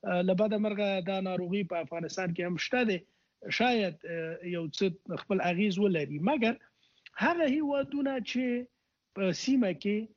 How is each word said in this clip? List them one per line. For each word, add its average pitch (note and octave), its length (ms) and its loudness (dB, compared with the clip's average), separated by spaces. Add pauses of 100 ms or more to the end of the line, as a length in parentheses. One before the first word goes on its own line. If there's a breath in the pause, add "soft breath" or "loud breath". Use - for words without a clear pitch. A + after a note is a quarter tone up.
له F#3 380 2
بده G#3+ 240 2
مرغه G#3 240 0 (180)
دا F#3+ 100 -2 (120)
ناروغي F3+ 420 -2
په F3+ 40 -4 (100)
افغانستان E3+ 500 -4
کې F3+ 120 -4
هم F3+ 180 -2
شته B3+ 240 2
ده، F#3 80 0 (600)
شاید، A3 380 2 (600)
یو E3+ 80 -4 (140)
څه G3+ 80 2 (380)
خپل F#3+ 260 0
اغیز F#3 300 2
ولري. D3+ 400 2 (100)
مګر A#3 240 2 (720 loud breath)
هغه E4 220 2 (100)
هیوادونه C#4+ 580 0 (160)
چې B3+ 160 0 (680)
په G3 80 -2 (200)
سیمه A3 280 4 (120)
کې G#3 140 2 (200)